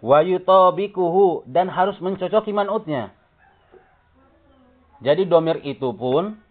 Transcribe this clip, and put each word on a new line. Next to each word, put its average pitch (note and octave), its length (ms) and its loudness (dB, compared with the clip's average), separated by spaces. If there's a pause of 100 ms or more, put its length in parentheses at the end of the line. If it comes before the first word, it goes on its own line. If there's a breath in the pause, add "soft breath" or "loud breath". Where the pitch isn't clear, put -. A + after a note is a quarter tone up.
Wa C#3+ 240 4
yutabiquhu, F#3 1200 2
dan E3+ 240 -2
harus F#3 320 -4
mencocoki G3 560 -4
man'utnya. G3 560 -6 (1900)
Jadi E3 240 0
domir D#3+ 400 0
itu C3 240 -6
pun D3 480 -4 (100)